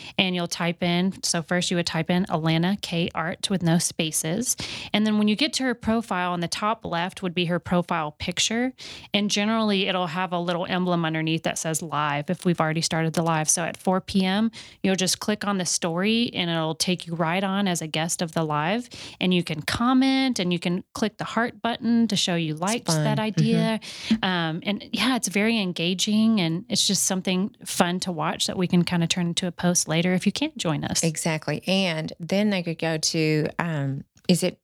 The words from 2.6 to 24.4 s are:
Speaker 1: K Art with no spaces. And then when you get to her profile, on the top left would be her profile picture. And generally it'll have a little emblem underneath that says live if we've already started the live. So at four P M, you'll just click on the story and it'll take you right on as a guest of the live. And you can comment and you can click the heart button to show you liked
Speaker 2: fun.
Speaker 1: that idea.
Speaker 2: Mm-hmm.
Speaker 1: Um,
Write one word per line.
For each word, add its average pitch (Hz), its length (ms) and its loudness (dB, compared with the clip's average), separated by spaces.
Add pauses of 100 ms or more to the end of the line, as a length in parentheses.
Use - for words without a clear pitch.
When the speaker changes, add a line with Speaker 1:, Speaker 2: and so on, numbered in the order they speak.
Speaker 1:
K 170 340 -2
Art 165 360 -4
with 185 120 0
no 165 140 4
spaces. 165 800 -2 (380)
And 214 120 4
then 214 120 2
when 208 100 4
you 214 80 2
get 311 180 0
to - 100 -2
her 247 100 0
profile, 202 580 -2
on 175 80 -2
the 170 80 -2
top 214 380 -4
left 170 360 -4
would 180 120 -4
be 180 120 0
her 175 120 0
profile 170 540 -2
picture. 240 600 -2 (400)
And 208 180 2
generally 208 560 2
it'll 185 200 0
have 175 260 -2
a 175 80 0
little 175 240 -2
emblem 180 400 0
underneath 160 380 0
that 156 160 -2
says 160 240 -4
live 147 480 -2
if 175 160 -2
we've 175 160 2
already 156 180 0
started 160 320 0
the 170 100 0
live. 160 280 2
So 175 120 2
at - 140 -6
four 185 240 0
P 190 240 0
M, 208 260 2 (320)
you'll 190 140 4
just 175 240 0
click 208 260 -2
on 202 120 0
the 175 80 -2
story 202 680 0
and 175 180 -2
it'll 160 240 0
take 175 320 -2
you 170 80 -8
right 170 300 0
on 196 240 0
as 170 140 0
a 160 40 -6
guest 160 360 -2
of 160 100 -4
the 165 100 0
live. 160 460 -2 (320)
And 185 140 2
you 175 80 4
can 156 180 -4
comment 262 760 2
and 180 120 0
you 175 80 0
can 180 240 -2 (120)
click - 240 -2
the - 60 -6
heart 226 360 -2
button 233 300 -2 (160)
to 208 80 0
show 175 220 0
you 160 180 0
liked 196 320 -2
Speaker 2:
fun. 165 160 2
Speaker 1:
that 214 160 2
idea. 220 600 2 (300)
Speaker 2:
Mm-hmm. 226 140 2
Speaker 1:
Um, 170 380 0